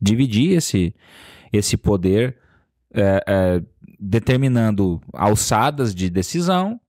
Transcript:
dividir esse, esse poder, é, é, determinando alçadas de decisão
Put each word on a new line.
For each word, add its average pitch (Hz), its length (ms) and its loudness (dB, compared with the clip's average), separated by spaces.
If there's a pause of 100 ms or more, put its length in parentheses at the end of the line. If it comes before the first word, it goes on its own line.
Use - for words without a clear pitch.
dividir 120 520 2
esse, 95 420 0 (580)
esse 104 240 0
poder, 101 600 0 (540)
é, 98 360 2
é, 92 340 2 (380)
determinando 110 1000 0 (140)
alçadas 110 800 0
de 90 160 -4
decisão 180 800 -2